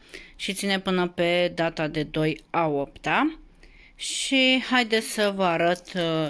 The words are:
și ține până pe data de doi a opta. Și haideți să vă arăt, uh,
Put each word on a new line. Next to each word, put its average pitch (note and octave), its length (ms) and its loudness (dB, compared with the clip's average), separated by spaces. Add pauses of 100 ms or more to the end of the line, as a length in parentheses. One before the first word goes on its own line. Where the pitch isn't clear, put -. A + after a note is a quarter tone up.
(360)
și - 180 -8
ține G3 260 -2
până F#3 280 0
pe F3 480 0
data E3 320 -2
de D#3 160 -4
doi D#3 460 -2
a E3 160 0
opta. D#3+ 720 -2 (560)
Și C4 720 2
haideți A3 380 2
să G#3 280 0
vă F#3+ 80 0
arăt, F3 500 0
uh, D#3+ 360 0